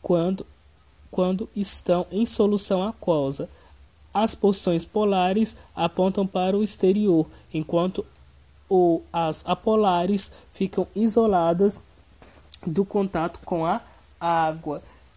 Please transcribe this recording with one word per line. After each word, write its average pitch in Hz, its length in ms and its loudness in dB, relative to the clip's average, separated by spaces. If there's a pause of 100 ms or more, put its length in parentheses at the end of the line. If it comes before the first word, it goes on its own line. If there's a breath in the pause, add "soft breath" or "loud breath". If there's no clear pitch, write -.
quando, 180 460 -2 (640)
quando 185 460 -2
estão 180 560 2
em 208 120 -2
solução 202 640 2
aquosa. 151 600 -2 (680 soft breath)
As 220 220 4
porções 180 480 2
polares 202 720 0 (180 loud breath)
apontam 185 500 -2
para 190 320 -2
o 208 60 -2
exterior, 190 640 2 (260 loud breath)
enquanto 170 540 -4 (600)
o, 175 340 2 (100)
as 165 320 0
apolares 190 880 0 (200 loud breath)
ficam 190 420 -4
isoladas 202 880 2 (840 loud breath)
do 180 200 -2
contato 190 600 -4
com 165 220 -4
a 202 140 -2 (400 soft breath)
água. 160 600 -2 (360 soft breath)